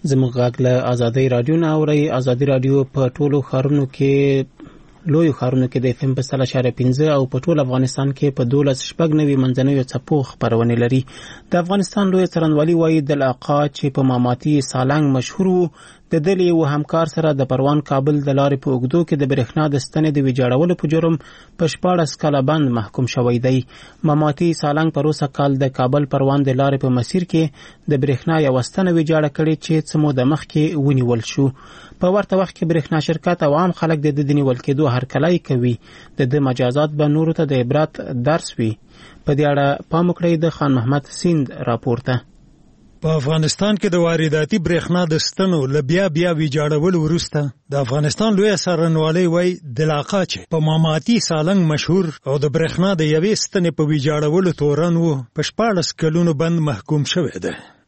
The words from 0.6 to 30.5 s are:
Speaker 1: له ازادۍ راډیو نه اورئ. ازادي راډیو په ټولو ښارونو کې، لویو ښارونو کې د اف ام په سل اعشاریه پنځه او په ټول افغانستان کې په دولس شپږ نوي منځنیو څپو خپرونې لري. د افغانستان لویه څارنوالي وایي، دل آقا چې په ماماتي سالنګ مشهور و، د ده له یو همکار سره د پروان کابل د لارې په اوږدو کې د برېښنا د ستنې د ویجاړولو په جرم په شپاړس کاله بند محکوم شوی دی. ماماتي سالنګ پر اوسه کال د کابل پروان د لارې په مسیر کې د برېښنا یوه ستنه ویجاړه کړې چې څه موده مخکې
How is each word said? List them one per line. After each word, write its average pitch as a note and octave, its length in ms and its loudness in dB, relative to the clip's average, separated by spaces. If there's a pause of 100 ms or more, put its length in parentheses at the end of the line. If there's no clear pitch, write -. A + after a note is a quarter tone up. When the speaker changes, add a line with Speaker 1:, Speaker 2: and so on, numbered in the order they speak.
Speaker 1:
له B2 80 4 (200)
ازادۍ A#2+ 400 0
راډیو B2 280 0
نه D#3+ 140 0
اورئ. D3+ 260 2 (160)
ازادي C3 280 0
راډیو C3+ 380 2 (100)
په C#3 80 -2 (160)
ټولو D3 200 0 (120)
ښارونو C#3 360 0 (100)
کې، C#3 180 2 (1000)
لویو D#3+ 260 2
ښارونو B2+ 320 0
کې C3+ 100 -2
د B2 120 -2
اف - 100 -6
ام C3+ 160 0
په B2+ 80 -4
سل C3 180 -2
اعشاریه B2 360 -2
پنځه B2+ 340 2
او C3+ 80 2 (100)
په C3+ 120 -2
ټول E3+ 200 2
افغانستان C3 480 -2
کې C#3 240 -2
په C#3 60 0 (100)
دولس C#3 360 0
شپږ E3 200 -2 (120)
نوي C#3+ 220 2
منځنیو C3 480 0
څپو - 260 -2 (120)
خپرونې A#2 540 0
لري. B2+ 180 2 (500)
د - 20 -2 (100)
افغانستان G3 500 0
لویه F#3 200 2
څارنوالي D#3+ 440 2
وایي، D#3+ 240 2
دل C#3+ 200 -2 (120)
آقا C#3+ 340 -2
چې - 180 -6 (100)
په C#3+ 60 0 (120)
ماماتي B2 420 0 (160)
سالنګ C#3 340 0 (120)
مشهور F#3 300 -2
و، F3+ 220 2 (420)
د E3 140 0
ده G3 140 2
له F3+ 80 2
یو E3 240 2
همکار D#3 400 -2
سره D#3+ 220 0
د C3+ 180 -2
پروان C#3 280 2 (100)
کابل C#3+ 280 0
د C#3 220 -2
لارې C#3 240 2
په C#3+ 100 -2
اوږدو B2+ 340 0
کې E3 140 0
د C3+ 100 0
برېښنا C3+ 380 0
د C#3 160 0
ستنې D#3 300 0
د D3 100 2
ویجاړولو C3 560 2
په D#3 100 -2
جرم E3 240 2 (440)
په E3+ 140 0
شپاړس F3+ 380 0 (120)
کاله C#3+ 260 2
بند D3+ 260 2
محکوم A#2 380 -2
شوی B2 320 2
دی. C3 140 2 (500)
ماماتي D3+ 400 0 (100)
سالنګ D#3 380 0
پر C#3+ 120 0
اوسه D3+ 180 -2 (100)
کال C#3 260 2
د C3 160 0
کابل C3+ 320 0
پروان C#3 320 2
د C#3 60 2 (100)
لارې C#3 240 0
په C3 140 0
مسیر F3 340 -2
کې D#3+ 120 2 (460)
د D3 40 2 (100)
برېښنا C#3+ 400 0
یوه C3 240 2
ستنه F#3+ 300 0
ویجاړه D#3 400 2
کړې D#3 260 2
چې D#3+ 120 0 (140)
څه - 140 -8
موده C3 300 2
مخکې D3+ 300 -2 (220)